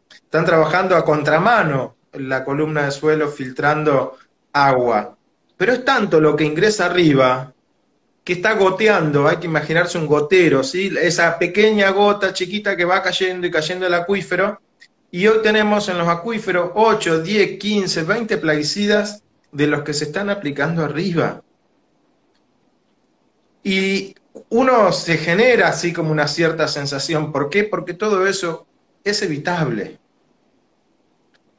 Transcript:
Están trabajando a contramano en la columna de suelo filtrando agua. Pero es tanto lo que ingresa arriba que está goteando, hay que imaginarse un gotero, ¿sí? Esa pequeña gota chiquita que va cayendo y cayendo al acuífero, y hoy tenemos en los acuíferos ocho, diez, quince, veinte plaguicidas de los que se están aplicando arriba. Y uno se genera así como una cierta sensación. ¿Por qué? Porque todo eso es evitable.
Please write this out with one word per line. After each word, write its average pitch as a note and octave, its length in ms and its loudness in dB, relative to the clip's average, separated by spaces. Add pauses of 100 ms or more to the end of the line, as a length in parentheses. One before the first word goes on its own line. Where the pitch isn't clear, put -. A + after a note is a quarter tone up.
(120)
Están - 320 -2
trabajando F3 520 2
a D#3 80 2
contramano D3+ 920 0 (160)
en C3+ 160 -10
la C3 160 -4
columna D3+ 400 -2
de C#3 60 -2
suelo D3+ 380 0
filtrando C#3+ 920 -2 (340)
agua. B2 640 2 (400)
Pero G#3+ 160 2
es B3 120 -2
tanto G#3 360 2
lo D3+ 160 4
que D#3 80 2
ingresa F3 420 0
arriba C#3 680 2 (680)
que F3+ 120 -4
está G3 180 0
goteando, F#3+ 760 2
hay E3+ 100 0
que F3 80 -8
imaginarse E3 520 -2
un D#3 80 -4
gotero, D3 560 4
¿sí? F#3 380 -4
Esa E3+ 380 0
pequeña G3+ 520 2
gota G3+ 420 2
chiquita G3 440 -4
que E3 80 0
va F#3 180 0
cayendo F#3 440 -2
y E3+ 40 -2
cayendo E3+ 360 -4
al F3 80 0
acuífero, F#3+ 680 -2 (500)
y F#3 180 0
hoy A3 140 4
tenemos G#3+ 460 2
en F3+ 80 -2
los E3+ 120 0
acuíferos F#3+ 680 -2
ocho, G3+ 480 2
diez, G3 380 0
quince, G3 420 -2
veinte G#3+ 340 -2
plaguicidas G3+ 840 -2 (300)
de D3 160 0
los C#3+ 140 -2
que D3 100 -8
se D3 140 -4
están G3 220 -6
aplicando D#3+ 560 -4
arriba. D#3+ 560 -4 (2250)
Y F#3+ 540 -2 (320)
uno A#3 420 4
se E3 260 -2
genera F#3 520 2
así E3+ 240 -4
como E3 180 -2
una D3+ 160 0
cierta D#3+ 400 0
sensación. C#3+ 640 -4
¿Por D3 180 -2
qué? G3+ 140 0
Porque F3 320 -6
todo G3 320 0
eso F#3 400 -4 (380)
es G3+ 180 -2
evitable. D3 800 -4 (1600)